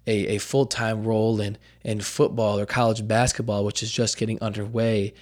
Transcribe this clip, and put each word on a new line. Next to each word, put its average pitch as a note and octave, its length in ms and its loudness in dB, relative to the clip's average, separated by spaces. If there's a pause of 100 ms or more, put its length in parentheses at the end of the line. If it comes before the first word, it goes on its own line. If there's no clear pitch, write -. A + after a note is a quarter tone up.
a, G#2+ 220 0
a G#2+ 100 0
full-time A2+ 640 0
role A2 360 2
in, G2+ 160 -4 (280)
in G#2+ 180 -4
football G#2+ 560 2
or G#2 80 0
college A2+ 420 2
basketball, A2+ 560 2
which G#2 200 -4
is A2 80 -6
just - 260 0
getting A2 240 -4
underway G#2+ 800 0